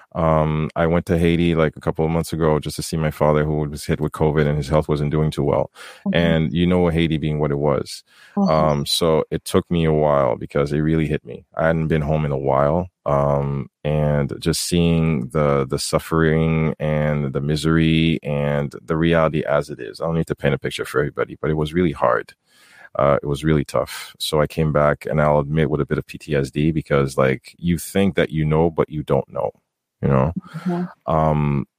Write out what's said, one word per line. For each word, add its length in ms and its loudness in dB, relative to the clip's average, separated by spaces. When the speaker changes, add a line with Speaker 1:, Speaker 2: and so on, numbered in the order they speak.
Speaker 1:
Um, 600 0
I 120 0
went 200 2
to 120 2
Haiti, 360 2
like, 220 0
a 40 -16
couple 240 -2
of 60 0
months 220 -2
ago 260 2
just 180 -8
to 60 -8
see 140 -6
my 140 0
father, 340 2
who 140 -2
was 260 -6
hit 160 -2
with 120 -4
covid, 340 2
and 100 0
his 120 -4
health 200 0
wasn't 220 0
doing 200 0
too 140 -2
well. 260 0
Speaker 2:
Mm-hmm. 80 -4
Speaker 1:
And 380 2
you 140 2
know, 220 4
Haiti 300 0
being 200 -2
what 120 0
it 80 -2
was. 440 -2
Speaker 2:
Mm-hmm. 160 2
Speaker 1:
Um, 360 2
so 440 2
it 140 -6
took 260 0
me 140 2
a 80 4
while 440 2
because 360 -2
it 60 0
really 280 0
hit 200 -4
me. 180 -14
I 120 0
hadn't 220 0
been 140 2
home 220 0
in 80 -2
a 60 -4
while. 500 0
Um, 640 0
and 560 0
just 220 -2
seeing 680 2
the, 400 0
the 100 -4
suffering 1000 0
and 540 -2
the 80 -2
misery 800 2
and 600 -2
the 140 -4
reality 480 2
as 260 -2
it 80 -12
is. 220 -12
I 60 -4
don't 100 -2
need 120 -2
to 60 -2
paint 200 -2
a 40 -6
picture 280 -6
for 140 -2
everybody, 400 -4
but 100 -2
it 40 2
was 200 -2
really 180 2
hard. 420 0
Uh, 260 4
it 40 -8
was 180 -4
really 200 2
tough. 540 -6
So 220 -2
I 60 4
came 260 -2
back, 340 2
and 140 0
I'll 180 4
admit, 320 0
with 120 -2
a 40 -2
bit 120 -4
of 80 -8
P 120 -18
T 160 -6
S 160 0
D, 220 0
because, 460 -2
like, 400 0
you 200 0
think 380 0
that 140 2
you 160 -2
know, 240 2
but 180 0
you 140 -8
don't 280 -2
know, 220 -4
you 60 0
know? 320 2
Speaker 2:
Mm-hmm. 440 -4
Speaker 1:
Um, 540 0